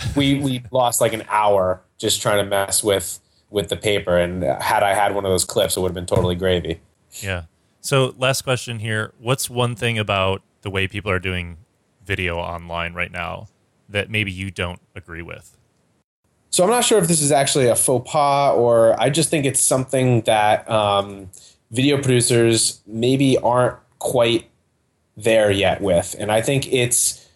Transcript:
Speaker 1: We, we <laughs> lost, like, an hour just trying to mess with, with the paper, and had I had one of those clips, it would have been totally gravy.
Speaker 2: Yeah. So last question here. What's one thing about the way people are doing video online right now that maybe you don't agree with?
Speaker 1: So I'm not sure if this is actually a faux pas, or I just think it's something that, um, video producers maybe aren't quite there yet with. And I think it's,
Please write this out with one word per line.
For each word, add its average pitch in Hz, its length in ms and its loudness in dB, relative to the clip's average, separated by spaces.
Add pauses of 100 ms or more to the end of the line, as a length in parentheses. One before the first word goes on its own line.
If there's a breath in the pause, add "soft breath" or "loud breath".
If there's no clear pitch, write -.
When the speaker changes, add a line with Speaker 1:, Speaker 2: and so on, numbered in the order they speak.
(140)
Speaker 1:
We, 139 240 2
we 131 280 -4
<laughs> - 40 -18
lost, 127 300 0
like, 117 120 2
an 110 160 -8
hour 101 540 2 (160)
just - 240 -2
trying 104 200 2
to 98 60 -4
mess 98 360 -2
with, 98 340 -2 (320)
with 98 180 -2
the - 80 -4
paper, 101 400 0
and 87 260 0
had 92 400 0
I 98 120 2
had 101 200 0
one 98 100 -4
of 95 80 0
those 92 120 0
clips, 95 320 -2
it 98 40 -4
would 92 80 -2
have 87 60 -6
been 90 120 -8
totally 90 300 0
gravy. 87 440 -2 (400)
Speaker 2:
Yeah. 92 240 -8 (360)
So 135 380 0
last 131 240 0
question 120 360 -4
here. 110 400 -6
What's 127 320 -4
one 120 260 -2
thing 117 220 -2
about 98 440 0 (200)
the 104 80 -8
way 95 180 -2
people 101 220 -6
are 92 80 0
doing 90 400 -8 (460)
video 90 340 -4
online 85 560 -8
right 87 180 -6
now 87 360 -10 (400)
that 101 220 -4
maybe 107 220 -2
you 95 180 -8
don't 90 300 -8 (160)
agree 85 260 -14
with? 82 340 -18 (960)
Speaker 1:
So 180 140 2
I'm 196 60 4
not 240 140 2
sure 220 140 4
if 170 80 4
this 160 160 0
is 143 80 0
actually 139 380 4
a 110 80 4
faux 127 340 0
pas, 143 440 2
or 120 460 4
I 131 100 2
just 151 200 0
think 151 140 0
it's 127 160 0
something 127 640 2
that, 107 460 2
um, 101 600 0 (400 loud breath)
video 135 280 2
producers 120 880 2
maybe 127 520 0
aren't 123 380 2 (220)
quite 117 520 0 (640)
there 107 340 4
yet 95 300 2
with. 90 380 0
And 104 140 -4
I 110 80 2
think 131 320 -2
it's, - 640 -2